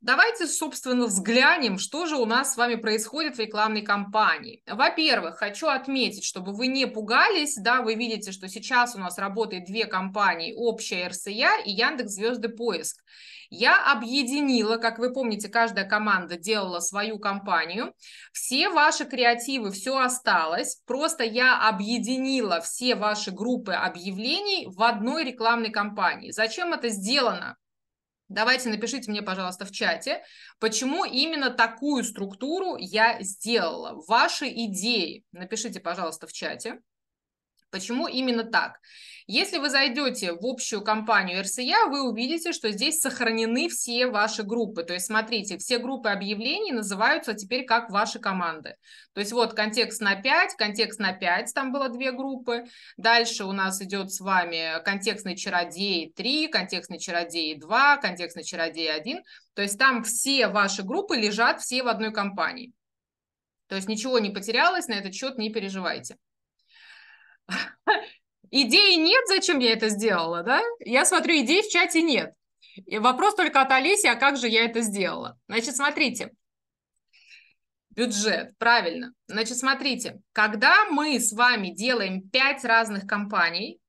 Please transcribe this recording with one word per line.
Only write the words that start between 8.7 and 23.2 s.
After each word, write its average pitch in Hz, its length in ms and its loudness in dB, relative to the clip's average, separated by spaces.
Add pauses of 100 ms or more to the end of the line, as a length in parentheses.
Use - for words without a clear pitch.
у 202 60 -12
нас 180 180 -8
работает 196 460 -4
две 208 220 -2
компании, 190 680 0
Общая 214 520 -2
Р 180 80 -6
С - 160 -10
Я 285 320 2
и 208 100 -6
Яндекс 240 400 -2
Звёзды 220 380 -2
Поиск. 220 520 -4 (480)
Я - 400 4
объединила, 247 880 2
как 226 240 -2
вы 247 140 -2
помните, 226 340 -4
каждая 202 400 2
команда 196 480 0
делала 185 460 -2
свою 202 380 -4
кампанию. 196 720 -2 (400)
Все 285 340 0
ваши 311 380 4
креативы, 240 680 0
всё 262 260 -4
осталось, 208 880 0
просто 269 380 -2
я 233 460 4
объединила 220 880 0
все 240 360 -2
ваши 208 360 -2